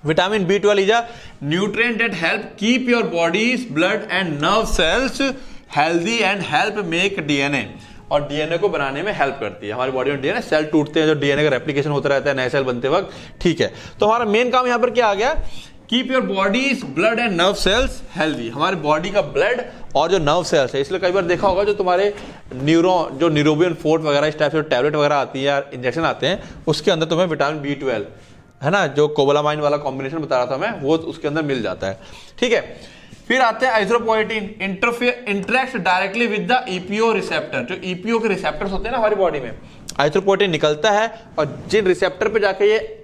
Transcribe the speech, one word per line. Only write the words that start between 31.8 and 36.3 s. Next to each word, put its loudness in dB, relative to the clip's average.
है, -6
ठीक 2
है। 4
फिर 2
आते 2
हैं 2
erythropoietin, 0
interfere, -2
interacts -2
directly 0
with -4